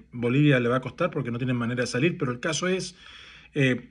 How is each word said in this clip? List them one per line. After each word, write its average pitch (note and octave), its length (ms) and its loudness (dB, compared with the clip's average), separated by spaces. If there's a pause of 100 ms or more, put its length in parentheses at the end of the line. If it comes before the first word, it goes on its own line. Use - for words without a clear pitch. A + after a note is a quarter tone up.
(140)
Bolivia B2+ 480 4
le A#2 80 0
va B2+ 80 2
a B2+ 40 -4
costar D#3+ 300 -4
porque C3+ 180 -6
no A#2 100 -4
tienen B2+ 180 -2
manera A#2+ 240 -2
de A#2+ 60 -2
salir, C#3+ 300 0
pero C3 140 -2
el A#2+ 80 -8
caso F3 300 -4
es, F#3 260 -4 (580)
eh, C3 220 2 (160)